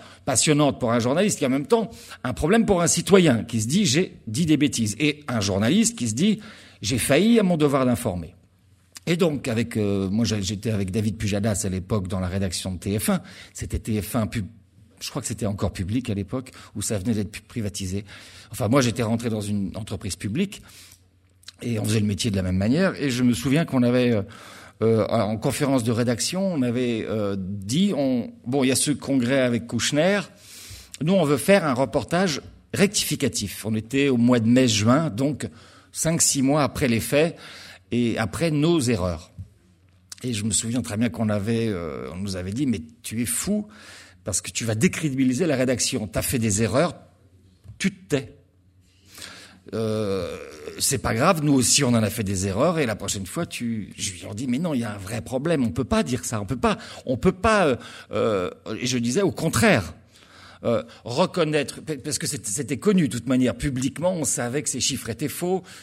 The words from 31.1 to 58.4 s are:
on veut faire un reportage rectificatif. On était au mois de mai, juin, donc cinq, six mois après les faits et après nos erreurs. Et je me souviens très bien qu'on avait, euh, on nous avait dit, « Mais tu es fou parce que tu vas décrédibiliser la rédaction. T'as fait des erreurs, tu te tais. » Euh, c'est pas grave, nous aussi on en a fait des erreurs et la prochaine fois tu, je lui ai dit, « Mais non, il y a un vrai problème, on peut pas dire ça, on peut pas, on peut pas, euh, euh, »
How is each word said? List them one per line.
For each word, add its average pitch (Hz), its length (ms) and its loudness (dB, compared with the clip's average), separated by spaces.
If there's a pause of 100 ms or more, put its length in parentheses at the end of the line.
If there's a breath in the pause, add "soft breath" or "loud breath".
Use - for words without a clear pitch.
on 190 100 6
veut 143 140 4
faire 185 280 4
un 143 80 2
reportage 139 680 0 (320)
rectificatif. - 920 0
On 113 80 -2
était 120 360 2
au 127 80 2
mois 120 220 6
de 110 80 2
mai, 127 200 6
juin, 120 420 4
donc 127 380 -2 (460 loud breath)
cinq, 160 280 0
six 139 220 2
mois 143 180 4
après 135 260 0
les 117 120 2
faits 156 360 2 (560 loud breath)
et 117 280 0
après 156 320 -2
nos 156 280 2
erreurs. 90 520 -2 (920)
Et 127 120 -4
je 104 100 -4
me 110 80 -2
souviens 113 320 -2
très 104 140 -6
bien 117 120 2
qu'on 107 200 -2
avait, 113 400 0
euh, 73 440 -6
on 87 40 -10
nous 95 180 -6
avait 92 160 -6
dit, « 131 160 -2
Mais 104 140 -2 (200)
tu 110 220 -6
es - 20 -2
fou 208 420 -2 (560 loud breath)
parce - 180 -4
que - 100 -10
tu - 120 -6
vas 113 120 0
décrédibiliser 135 720 2
la 147 80 2
rédaction. 123 500 0
T'as 110 160 -4
fait - 160 -2
des 113 240 2
erreurs, 127 320 2 (840)
tu 196 100 0
te - 200 -18
tais. » 131 260 -2 (1400 loud breath)
Euh, 101 640 -2 (420)
c'est - 180 0
pas 117 160 -2
grave, 156 300 2
nous 147 100 4
aussi 135 300 4
on 127 60 4
en 120 60 6
a 110 140 4
fait 110 140 -4
des 95 240 -2
erreurs 143 320 2
et 147 60 2
la 110 100 -2
prochaine 98 300 -6
fois 165 200 -4
tu, 117 520 -6
je - 140 -6
lui 90 120 -16
ai 95 100 -10
dit, « 120 140 -6
Mais 123 120 0
non, 170 140 -2
il 127 60 0
y 117 60 -4
a 104 80 -8
un 101 40 -10
vrai 101 240 -8
problème, 139 440 0
on 113 60 0
peut 127 120 -2
pas 220 200 2
dire 120 200 -2
ça, 107 180 -4
on 101 40 -6
peut 131 100 -6
pas, 196 220 2 (280 loud breath)
on - 120 0
peut - 160 2
pas, 208 340 2
euh, 127 80 2 (360 loud breath)
euh, » 107 380 0 (300)